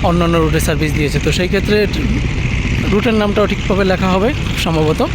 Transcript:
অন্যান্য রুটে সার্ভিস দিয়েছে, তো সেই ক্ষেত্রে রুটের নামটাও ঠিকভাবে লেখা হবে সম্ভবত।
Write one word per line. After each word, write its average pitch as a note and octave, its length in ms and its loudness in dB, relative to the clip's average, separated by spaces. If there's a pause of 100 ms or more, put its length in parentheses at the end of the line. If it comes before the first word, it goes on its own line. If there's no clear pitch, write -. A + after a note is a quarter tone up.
অন্যান্য E3+ 340 2
রুটে D#3+ 220 2
সার্ভিস D3+ 340 0
দিয়েছে, D3 260 0
তো D3+ 120 0
সেই F3+ 160 0
ক্ষেত্রে G3+ 380 0 (1040)
রুটের G#3+ 220 2
নামটাও G#3 340 0
ঠিকভাবে G3 380 0
লেখা F#3 220 0
হবে F#3+ 260 2 (300)
সম্ভবত। D#3+ 520 0